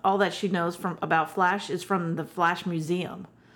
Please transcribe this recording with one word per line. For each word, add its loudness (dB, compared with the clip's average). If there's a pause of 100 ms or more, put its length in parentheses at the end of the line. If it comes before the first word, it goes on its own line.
all 4
that 4
she -2
knows 0
from, -6
about 2
Flash 2
is -4
from 0
the -4
Flash 0
Museum. -4 (300)